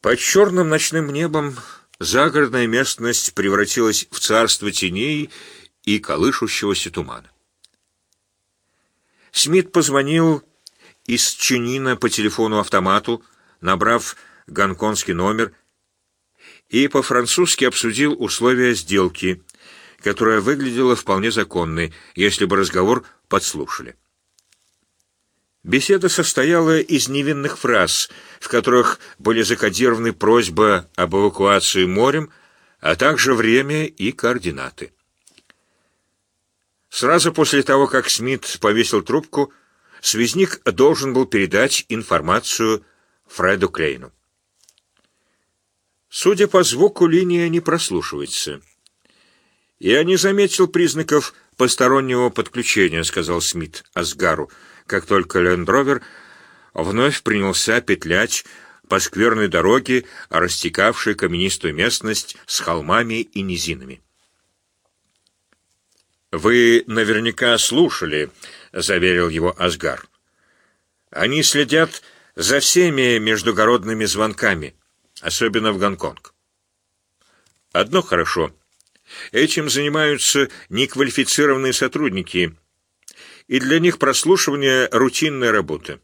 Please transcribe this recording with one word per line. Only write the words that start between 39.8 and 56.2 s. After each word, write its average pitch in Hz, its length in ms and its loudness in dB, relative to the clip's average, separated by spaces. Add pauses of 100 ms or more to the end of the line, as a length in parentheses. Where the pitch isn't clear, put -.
связник 120 640 0
должен 135 480 2
был 131 120 2
передать 101 600 0
информацию 107 960 -2 (420)
Фреду 92 420 0
Клейну. 65 420 -6 (2000)
«Судя 196 380 2
по 190 140 4
звуку, 170 460 4
линия 175 400 2
не 165 140 0
прослушивается. 76 1000 -4 (1200)
Я 135 220 4
не 185 100 2
заметил 190 540 2
признаков 156 640 0 (240)
постороннего 127 720 2
подключения», — 101 720 0
сказал 82 380 -2
Смит - 420 -8 (100)
Асгару, 82 560 -2 (380)
как 95 180 -4
только 95 340 0
Лендровер 98 600 2 (720)